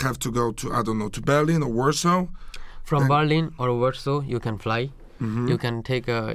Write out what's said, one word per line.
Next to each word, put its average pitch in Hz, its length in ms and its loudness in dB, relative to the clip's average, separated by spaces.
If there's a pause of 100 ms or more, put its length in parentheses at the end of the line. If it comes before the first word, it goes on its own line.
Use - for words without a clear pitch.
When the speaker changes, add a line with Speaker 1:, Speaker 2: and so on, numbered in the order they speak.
Speaker 1:
have 131 160 -2
to 120 140 -4
go 120 180 2
to, 110 220 -6
I 120 100 2
don't 110 160 -2
know, 104 120 -4
to - 100 -8
Berlin 151 420 4
or 127 80 -2
Warsaw. 156 560 2 (560)
Speaker 2:
From 143 200 2
Speaker 1:
Then 135 60 6
Speaker 2:
Berlin 151 500 4
or 123 140 0
Warsaw, 131 500 0
you 123 180 -4
can 110 180 -4
fly. 117 320 -2 (320)
Speaker 1:
Mm-hmm. 117 240 0
Speaker 2:
You 123 120 2
can 117 260 -4
take 123 240 -2
a, 113 260 -2